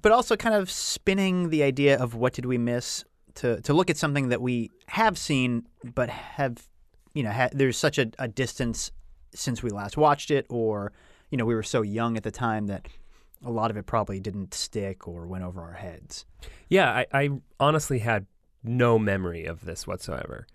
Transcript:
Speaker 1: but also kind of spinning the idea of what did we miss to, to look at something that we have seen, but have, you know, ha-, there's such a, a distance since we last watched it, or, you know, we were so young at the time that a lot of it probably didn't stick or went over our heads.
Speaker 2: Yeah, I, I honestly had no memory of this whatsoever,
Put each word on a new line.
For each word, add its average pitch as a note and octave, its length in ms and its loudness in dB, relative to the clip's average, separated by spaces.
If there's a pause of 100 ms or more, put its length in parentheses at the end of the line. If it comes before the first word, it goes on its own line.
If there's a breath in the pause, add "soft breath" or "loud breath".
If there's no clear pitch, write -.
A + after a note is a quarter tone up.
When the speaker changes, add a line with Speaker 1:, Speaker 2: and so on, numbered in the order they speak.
Speaker 1:
but G#3+ 100 6
also A#3+ 240 4
kind A3+ 200 2
of F#3+ 140 0
spinning F#3 800 0
the D3+ 140 2
idea C#3 340 6
of A#2+ 180 -2
what A#2+ 180 0
did B2+ 120 -6
we B2+ 120 0
miss A#2+ 480 -2 (300)
to, A#2 260 0
to C#3+ 120 2
look F3+ 160 4
at D#3+ 80 0
something C#3+ 320 0
that B2 120 0
we B2 300 -2 (160)
have A3 300 2
seen, B2+ 500 0 (280)
but B2 140 0
have, - 580 -6 (460)
you D3 100 -2
know, G#2+ 80 -2
ha-, B2 220 2
there's C3+ 240 2
such D3 200 2
a, B2 120 2 (100)
a C3 80 -4
distance A#2+ 640 -4 (420)
since - 280 -6
we A#2+ 80 -4
last G2+ 260 -8
watched D3 360 4
it, C#3 180 2
or, A2 420 -2 (380 soft breath)
you C3+ 80 -4
know, A#2 80 0
we A#2 100 2
were A2 80 0
so A#2 180 0
young A2+ 360 -2
at G#2+ 60 -6
the A2 80 -6
time G#2+ 360 -2
that G2 200 -8 (580 soft breath)
a B2 60 -6
lot A2+ 180 0
of G#2 80 -6
it G2 80 -8
probably G#2 340 -2
didn't F#2+ 340 -8
stick G2 540 -6
or E2+ 200 -12
went F#2 160 -6
over F2+ 180 -8
our F2 120 -16
heads. F2+ 520 -14 (440 loud breath)
Speaker 2:
Yeah, F3 200 6
I, A#2+ 240 0
I C#3 160 2 (300)
honestly D3 400 2
had G#2+ 260 0 (380)
no A#2 340 6
memory F#2 480 0
of E2 200 -10
this E2 200 -10
whatsoever, - 680 -8